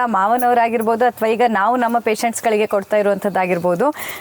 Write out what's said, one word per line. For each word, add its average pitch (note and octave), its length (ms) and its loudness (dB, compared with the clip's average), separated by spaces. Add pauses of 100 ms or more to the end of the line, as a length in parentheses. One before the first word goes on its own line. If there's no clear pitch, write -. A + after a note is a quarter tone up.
ಮಾವನವರಾಗಿರ್ಬೋದು A3+ 1000 0
ಅಥವಾ A3+ 240 0
ಈಗ A3+ 200 0
ನಾವು A3 280 2
ನಮ್ಮ A#3+ 220 0
ಪೇಷಂಟ್ಸ್‌ಗಳಿಗೆ A3 680 0
ಕೊಡ್ತಾ G3+ 300 -2
ಇರುವಂಥದ್ದಾಗಿರ್ಬೋದು, F#3 960 0 (280)